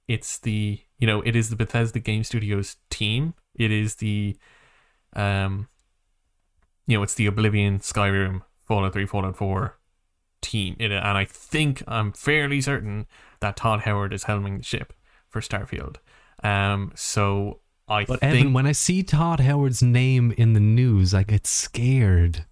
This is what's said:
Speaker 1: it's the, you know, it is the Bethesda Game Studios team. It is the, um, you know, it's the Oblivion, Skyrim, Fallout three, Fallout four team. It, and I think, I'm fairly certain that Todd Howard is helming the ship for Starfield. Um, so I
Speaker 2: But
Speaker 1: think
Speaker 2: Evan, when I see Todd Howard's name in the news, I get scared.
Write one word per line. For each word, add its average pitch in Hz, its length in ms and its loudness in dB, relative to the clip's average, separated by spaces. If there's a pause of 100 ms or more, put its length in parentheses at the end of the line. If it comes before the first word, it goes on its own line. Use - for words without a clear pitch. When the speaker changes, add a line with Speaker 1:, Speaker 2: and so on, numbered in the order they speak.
Speaker 1:
it's - 300 -4
the, 107 420 -4 (180)
you 117 80 0
know, 107 160 2
it 117 120 0
is 113 160 0
the 110 60 -6
Bethesda 117 420 -2
Game 110 260 -4
Studios 104 520 -4 (140)
team. 120 440 -2 (200)
It 113 160 0
is 107 260 -2
the, 104 400 -4 (760)
um, 98 540 -2 (1160)
you 113 100 2
know, 101 60 0
it's 101 120 -4
the 107 120 0
Oblivion, 101 540 0
Skyrim, 98 640 -2 (240)
Fallout 98 280 -2
three, 101 120 -4
Fallout 95 300 -6
four 98 420 -4 (600)
team. 95 380 -6
It, 110 120 -4
and 101 280 -2
I 98 80 0
think, 151 600 -4
I'm 107 260 -4
fairly 143 480 -2
certain 107 460 -4 (340)
that 101 160 -4
Todd 107 260 0
Howard 101 300 -2
is 95 120 -8
helming 101 340 -4
the - 60 -12
ship - 280 -8 (360)
for 110 120 -8
Starfield. - 560 -8 (460)
Um, 101 540 0
so 101 640 -2 (260)
I 104 200 0
Speaker 2:
But 127 140 -2
Speaker 1:
think 143 200 4
Speaker 2:
Evan, 143 120 4
when 131 140 4
I 147 60 2
see 180 300 0
Todd 135 380 0
Howard's 135 420 2
name 123 540 4
in 113 180 6
the 104 60 6
news, 107 540 4
I 98 80 4
get 104 240 2
scared. 95 1040 2